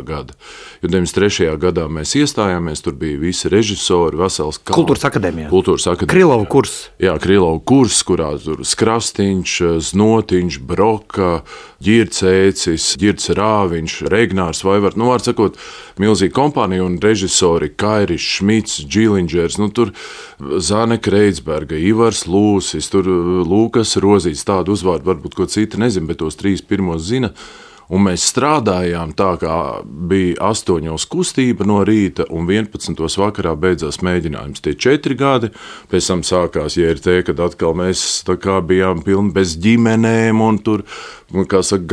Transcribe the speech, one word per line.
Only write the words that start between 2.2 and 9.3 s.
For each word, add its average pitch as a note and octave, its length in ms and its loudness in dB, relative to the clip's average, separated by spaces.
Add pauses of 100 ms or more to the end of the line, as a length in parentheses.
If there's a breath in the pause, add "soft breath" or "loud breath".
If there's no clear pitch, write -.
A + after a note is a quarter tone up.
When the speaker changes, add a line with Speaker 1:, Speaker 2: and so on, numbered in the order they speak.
Speaker 1:
tur D#2 120 -4
bija D2 240 -4
visi E2+ 320 -2
režisori, F2+ 640 2
vesels D#2+ 460 -2
kalns. B2 160 0
Speaker 2:
Kultūras D3+ 320 2
akadēmijā. E2 420 -4
Speaker 1:
Kultūras F#2 380 2
akadēmijā. F2 240 0
Speaker 2:
Krilovu C#3+ 340 4
kurs. - 280 2 (200)
Speaker 1:
Jā, F2+ 240 2
Krilovu F2 400 4
kurs, B2+ 480 4
kurā E2+ 220 0 (100)
tur D2 240 -6
Skrastiņš, G2+ 920 0 (320)